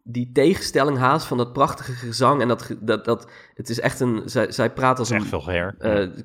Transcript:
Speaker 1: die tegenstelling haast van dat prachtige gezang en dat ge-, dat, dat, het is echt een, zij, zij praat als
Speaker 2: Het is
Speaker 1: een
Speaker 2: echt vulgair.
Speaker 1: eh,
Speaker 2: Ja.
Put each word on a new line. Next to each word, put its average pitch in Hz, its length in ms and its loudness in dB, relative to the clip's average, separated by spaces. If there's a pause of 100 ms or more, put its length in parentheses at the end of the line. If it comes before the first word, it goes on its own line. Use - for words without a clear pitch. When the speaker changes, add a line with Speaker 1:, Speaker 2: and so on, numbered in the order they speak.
Speaker 1:
die 123 300 -6
tegenstelling 143 640 4
haast 139 280 4
van 135 100 -2
dat 123 160 0
prachtige 139 400 0
gezang 123 480 2
en 117 80 2
dat 113 140 0
ge-, - 220 -10
dat, 110 200 0
dat, - 260 -2 (240)
het - 140 -14
is 113 120 -4
echt - 200 -2
een, 120 240 0
zij, - 280 -2
zij 117 200 0
praat 127 260 0
als 110 100 -2
Speaker 2:
Het 117 140 0
is - 100 -4
Speaker 1:
een - 0 -
Speaker 2:
echt 82 120 -6
vulgair. 90 340 -2
Speaker 1:
eh, 101 380 0
Speaker 2:
Ja. - 80 -16